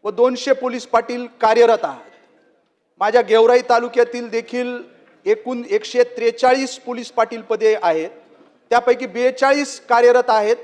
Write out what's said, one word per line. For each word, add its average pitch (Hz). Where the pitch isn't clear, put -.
व 208
दोनशे 247
पोलीस 254
पाटील 240
कार्यरत 226
आहेत. -
माझ्या 214
गेवराई 226
तालुक्यातील 240
देखील 240
एकूण 240
एकशे 220
त्रेचाळीस 254
पोलीस 240
पाटील 226
पदे 220
आहेत, 160
त्यापैकी 247
बेचाळीस 262
कार्यरत 240
आहेत 220